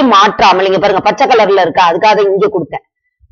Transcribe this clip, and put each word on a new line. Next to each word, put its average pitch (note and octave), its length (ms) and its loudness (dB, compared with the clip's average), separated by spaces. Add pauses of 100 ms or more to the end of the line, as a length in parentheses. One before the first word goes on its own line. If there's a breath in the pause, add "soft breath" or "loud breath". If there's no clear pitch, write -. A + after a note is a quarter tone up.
(120)
மாற்றாமல், G3 560 2
இங்க F#3+ 120 -2
பாருங்க, G3 260 -2
பச்சை G#3+ 240 -2
கலர்ல G3 340 2
இருக்கா, F3+ 260 0
அதுக்காக G#3 420 0
இங்க G3 220 0
கொடுத்தேன். D#3+ 300 -8 (480)